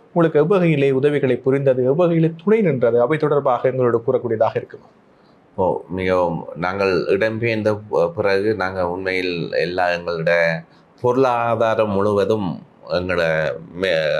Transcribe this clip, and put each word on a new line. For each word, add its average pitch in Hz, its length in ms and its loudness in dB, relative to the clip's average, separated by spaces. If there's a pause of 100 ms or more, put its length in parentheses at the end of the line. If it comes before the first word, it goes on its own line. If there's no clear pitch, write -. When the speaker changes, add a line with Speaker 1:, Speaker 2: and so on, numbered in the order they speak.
Speaker 1:
உங்களுக்கு 165 340 2
எவ்வகையிலே 160 520 2
உதவிகளை 135 460 2
புரிந்தது, 135 480 0
எவ்வகையிலே 165 520 2
துணை 220 240 2
நின்றது, 120 400 2
அவை 143 180 2
தொடர்பாக 139 500 0
எங்களோட 123 300 2
கூறக்கூடியதாக 113 580 0
இருக்குமா? - 320 -10 (680)
Speaker 2:
ஓ, 98 80 0 (260)
மிகவும். 90 500 0 (140)
நாங்கள் 92 400 -2 (140)
இடம்பெயர்ந்த 110 640 0 (100)
ப-, 85 260 0
பிறகு 101 460 0
நாங்கள் 92 300 -4
உண்மையில் 92 480 -4 (240)
எல்லா 87 340 -2
எங்களோட 85 420 -2 (680)
பொருளாதாரம் 117 880 0
முழுவதும் 101 580 0 (420)
எங்களோட 87 340 0 (500)
மே-, 90 200 -2 (260)